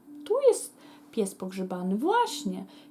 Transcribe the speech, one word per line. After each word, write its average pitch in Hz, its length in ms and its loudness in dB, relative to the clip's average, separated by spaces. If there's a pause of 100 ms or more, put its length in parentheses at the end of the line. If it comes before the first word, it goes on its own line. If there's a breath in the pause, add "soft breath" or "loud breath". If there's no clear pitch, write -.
(240)
Tu 403 100 0 (140)
jest - 280 0 (360 loud breath)
pies 196 220 -2
pogrzebany, 185 640 -4
właśnie. 320 680 0 (260 loud breath)